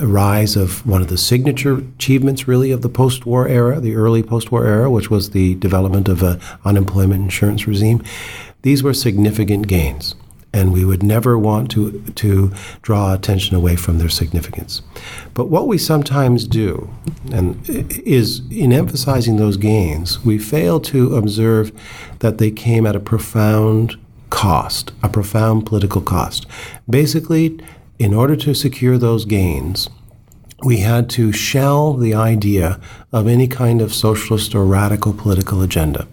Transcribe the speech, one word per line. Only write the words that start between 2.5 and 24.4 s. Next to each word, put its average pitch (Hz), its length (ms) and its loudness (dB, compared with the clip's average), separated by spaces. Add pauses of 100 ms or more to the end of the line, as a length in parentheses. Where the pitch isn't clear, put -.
of 120 140 -2
the 120 60 0
post-war 127 580 0
era, 123 320 2
the 113 160 -2
early 113 260 2
post-war 117 460 -2
era, 110 240 2
which 110 180 0
was 104 220 0
the 92 240 2
development 95 520 0
of 90 140 2
an 90 180 2 (260)
unemployment 98 580 2
insurance 104 440 -2
regime. 110 360 2 (580)
These 135 220 2
were 139 100 2
significant 104 760 0
gains, 76 460 -2 (380)
and 92 220 2
we 92 100 2
would 92 200 2
never 113 340 2
want 107 340 0
to, 107 300 -2 (140)
to 98 360 2 (300)
draw 101 320 0
attention 95 420 -2
away 87 200 2
from 85 240 0
their 82 100 0
significance. - 720 -4 (540)
But 123 100 -2
what 196 220 0
we 220 100 2
sometimes 135 680 0
do, 104 420 -2 (420)
and 92 240 -2 (140)
i-, 240 160 -4 (180)
is 123 380 0 (100)
in 135 220 2
emphasizing 131 640 0
those 104 200 2
gains, 95 680 0
we 107 140 2
fail 156 420 0
to 127 340 0
observe 107 560 0 (480)
that 110 200 0
they 110 100 2
came 113 380 0
at 101 80 0
a 101 40 -6
profound 110 960 0 (360)
cost, - 600 -2 (120)